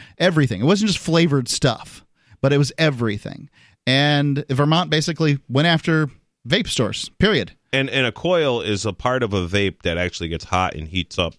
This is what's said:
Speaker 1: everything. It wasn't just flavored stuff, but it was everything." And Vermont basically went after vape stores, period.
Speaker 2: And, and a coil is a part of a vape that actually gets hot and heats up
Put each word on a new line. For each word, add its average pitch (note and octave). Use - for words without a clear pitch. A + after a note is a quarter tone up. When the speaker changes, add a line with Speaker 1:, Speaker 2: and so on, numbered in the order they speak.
Speaker 1:
everything. D3
It A#2+
wasn't G3+
just -
flavored D#3+
stuff, -
but C3+
it C#3+
was C3+
everything." A#2+
And C#3+
Vermont D#3
basically D#3
went C#3
after D#3+
vape F#3
stores, -
period. F3+
Speaker 2:
And, C3+
and C3
a A2+
coil D3+
is G2+
a G2+
part B2+
of G#2
a F#2
vape G2
that E2+
actually F2
gets D#2+
hot F#2
and D#2+
heats F2
up E2